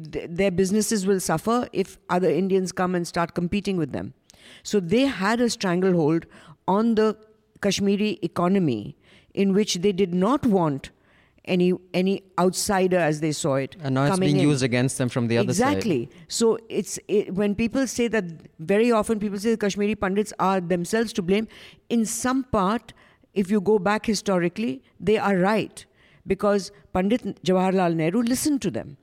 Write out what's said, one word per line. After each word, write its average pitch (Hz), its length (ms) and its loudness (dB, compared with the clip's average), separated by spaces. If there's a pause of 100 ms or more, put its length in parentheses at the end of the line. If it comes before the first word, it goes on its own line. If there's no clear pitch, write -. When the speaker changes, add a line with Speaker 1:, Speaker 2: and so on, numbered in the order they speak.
(120)
Speaker 1:
th-, - 180 -8
their 190 220 0
businesses 196 560 0
will 196 120 2
suffer 220 540 -2
if - 240 -4 (140)
other 180 180 2
Indians 185 420 0
come 185 220 -2
and 175 140 -2
start 170 260 -4
competing 190 440 -2
with 147 140 -2
them. 95 220 -8 (480)
So - 180 0
they 196 280 2
had 220 340 -2
a 240 80 2
stranglehold 175 760 0 (400)
on 220 260 2
the 220 240 2 (440)
Kashmiri 202 600 0
economy 170 760 0 (380)
in 196 200 2
which 208 220 2
they 190 160 0
did 180 220 0
not 214 320 0
want 170 460 0 (540)
any, 180 280 2 (220)
any 190 260 0 (160)
outsider, 185 600 2
as 151 200 0
they 156 120 0
saw 139 240 -2
it, 135 260 -4
Speaker 2:
And 131 140 -2
now 135 80 2
it's 143 80 2
Speaker 1:
coming - 160 2
Speaker 2:
being 143 160 2
Speaker 1:
in. 147 60 4
Speaker 2:
used 139 140 2
against 123 360 0
them 127 100 0
from 120 180 -2
the 117 120 2
other 196 160 0
side. 254 220 2
Speaker 1:
Exactly. 165 320 -2 (180)
So - 320 2 (100)
it's, - 380 -6
it, - 260 0
when 202 220 -2
people 233 320 -2
say 240 220 -2
that, 208 160 -2 (340)
very 202 320 2
often 214 280 0
people 202 200 -4
say 214 100 -2
the 226 80 2
Kashmiri 208 380 -2
Pandits 202 420 -2
are 190 240 0
themselves 185 520 -2
to 196 100 -2
blame. 202 240 0 (420)
In 226 160 0
some 254 380 -2
part, 208 500 -2 (400)
if 180 160 0
you 214 100 4
go 202 200 2
back 208 260 -2
historically, 202 760 -2 (160)
they 208 180 2
are 196 200 0
right, 190 460 0 (440)
because 196 440 0 (220)
Pandit 202 500 -2
Jawaharlal 185 520 2
Nehru 165 260 0
listened 254 400 0
to 185 100 -2
them. 113 320 -10